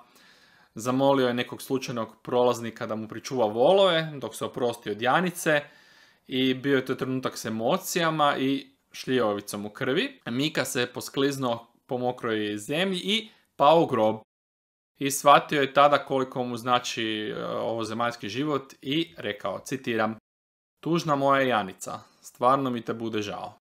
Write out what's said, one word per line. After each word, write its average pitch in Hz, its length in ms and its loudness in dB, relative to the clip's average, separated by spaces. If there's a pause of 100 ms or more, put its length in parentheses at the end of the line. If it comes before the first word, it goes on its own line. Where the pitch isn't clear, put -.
(760)
Zamolio 131 520 4
je 120 60 0
nekog 120 280 -6
slučajnog 123 600 -6
prolaznika 120 640 0
da 107 100 -4
mu 110 120 -6
pričuva 113 380 -2
volove 160 680 4
dok 120 200 -10
se 120 100 -6
oprosti 120 460 -4
od 104 100 -8
Janice 156 600 2 (640)
i 131 260 0
bio 139 220 0
je 131 100 0
to 131 100 -4
trenutak 127 420 -4
s - 80 -10
emocijama 151 920 0
i 135 380 -4 (160)
šljivovicom 104 760 -2
u 104 40 -10
krvi. 156 560 -4
Mika 135 400 -2
se 123 280 -2
poskliznuo 135 760 -2 (180)
po 127 120 -4
mokroj 113 600 -2
zemlji 175 460 -4
i 214 260 -2 (260)
pao 151 260 6
u 151 40 4
grob. 110 300 2 (840)
I 139 140 -2
shvatio 147 500 6
je 139 120 0
tada 143 320 6
koliko 131 380 -2
mu 123 140 -6
znači, 113 800 -2
e, 117 80 -8
ovo 113 380 -4
zemaljski 113 460 -4
život 135 520 -4
i 135 360 -4
rekao, 98 420 -6
citiram, 110 580 -2 (600)
„Tužna 156 360 -2
moja 139 260 4
Janica, 110 580 -2 (220)
stvarno 131 480 2
mi 120 120 -4
te 117 120 -4
bude 113 280 -4
žao.” 98 460 -10